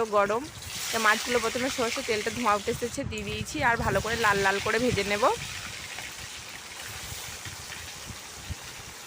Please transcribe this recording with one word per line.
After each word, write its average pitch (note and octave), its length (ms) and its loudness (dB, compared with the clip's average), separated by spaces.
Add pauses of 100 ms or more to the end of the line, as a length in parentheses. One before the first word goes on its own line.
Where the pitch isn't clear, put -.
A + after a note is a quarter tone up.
গরম। G#3 340 4 (440)
তো A3+ 120 0
মাছগুলো A3 400 4
প্রথমে A3+ 300 0
সরষে B3 320 0
তেলটা A3 300 0
ধোঁয়া A3 240 4
উঠে G#3 160 0
এসেছে, A#3+ 320 -2
দিয়ে A3 200 -4
দিয়েছি G#3+ 400 -4
আর A#3+ 140 6
ভালো A3 240 4
করে A3 140 0
লাল G#3+ 220 4
লাল G3 220 4
করে G#3+ 200 2
ভেজে G#3 240 4
নেব। G3+ 200 2 (3750)